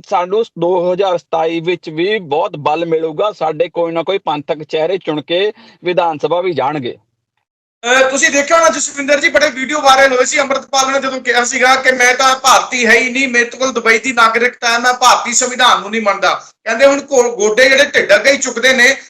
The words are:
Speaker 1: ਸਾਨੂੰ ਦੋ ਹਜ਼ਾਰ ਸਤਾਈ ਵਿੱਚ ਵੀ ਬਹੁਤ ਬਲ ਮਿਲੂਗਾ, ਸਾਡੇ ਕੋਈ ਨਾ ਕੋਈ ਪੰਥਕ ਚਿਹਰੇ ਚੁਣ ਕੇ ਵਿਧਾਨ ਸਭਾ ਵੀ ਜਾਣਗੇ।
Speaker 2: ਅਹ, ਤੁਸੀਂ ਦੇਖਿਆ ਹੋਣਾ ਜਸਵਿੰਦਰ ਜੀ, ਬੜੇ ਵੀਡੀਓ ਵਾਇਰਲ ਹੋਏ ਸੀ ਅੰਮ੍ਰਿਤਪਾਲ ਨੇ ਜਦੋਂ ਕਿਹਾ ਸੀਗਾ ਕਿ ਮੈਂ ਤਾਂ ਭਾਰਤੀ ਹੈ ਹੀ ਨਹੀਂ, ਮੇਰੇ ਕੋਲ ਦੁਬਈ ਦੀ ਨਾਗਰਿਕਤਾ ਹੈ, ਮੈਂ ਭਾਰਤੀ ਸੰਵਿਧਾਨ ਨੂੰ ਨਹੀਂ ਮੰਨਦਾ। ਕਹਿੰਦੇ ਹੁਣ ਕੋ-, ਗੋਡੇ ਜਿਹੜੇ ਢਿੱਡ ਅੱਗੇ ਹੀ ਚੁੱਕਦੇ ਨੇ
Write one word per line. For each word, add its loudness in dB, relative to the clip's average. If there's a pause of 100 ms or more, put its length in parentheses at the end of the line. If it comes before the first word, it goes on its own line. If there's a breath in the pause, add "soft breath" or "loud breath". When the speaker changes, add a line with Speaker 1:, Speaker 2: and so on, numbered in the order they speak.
(100)
Speaker 1:
ਸਾਨੂੰ -2 (140)
ਦੋ 0
ਹਜ਼ਾਰ 0
ਸਤਾਈ -4
ਵਿੱਚ -6
ਵੀ -2
ਬਹੁਤ -4
ਬਲ -2
ਮਿਲੂਗਾ, -2
ਸਾਡੇ -4
ਕੋਈ -4
ਨਾ -2
ਕੋਈ -4
ਪੰਥਕ -6
ਚਿਹਰੇ -4
ਚੁਣ -6
ਕੇ -2 (320 soft breath)
ਵਿਧਾਨ -2
ਸਭਾ -2
ਵੀ -2
ਜਾਣਗੇ। -4 (880)
Speaker 2:
ਅਹ, 2
ਤੁਸੀਂ 0
ਦੇਖਿਆ 2
ਹੋਣਾ 4
ਜਸਵਿੰਦਰ -2
ਜੀ, 0
ਬੜੇ 2
ਵੀਡੀਓ -6
ਵਾਇਰਲ 4
ਹੋਏ 2
ਸੀ -2
ਅੰਮ੍ਰਿਤਪਾਲ -2
ਨੇ 0
ਜਦੋਂ -6
ਕਿਹਾ 0
ਸੀਗਾ 2
ਕਿ 0
ਮੈਂ 2
ਤਾਂ 2
ਭਾਰਤੀ 2
ਹੈ 4
ਹੀ 2
ਨਹੀਂ, -2
ਮੇਰੇ 0
ਕੋਲ -4
ਦੁਬਈ 2
ਦੀ -4
ਨਾਗਰਿਕਤਾ 0
ਹੈ, 0
ਮੈਂ 2
ਭਾਰਤੀ 2
ਸੰਵਿਧਾਨ 2
ਨੂੰ -10
ਨਹੀਂ -4
ਮੰਨਦਾ। 0 (300 loud breath)
ਕਹਿੰਦੇ 2
ਹੁਣ 2
ਕੋ-, 0
ਗੋਡੇ 2
ਜਿਹੜੇ 4
ਢਿੱਡ 2
ਅੱਗੇ 2
ਹੀ -2
ਚੁੱਕਦੇ 0
ਨੇ 2 (140)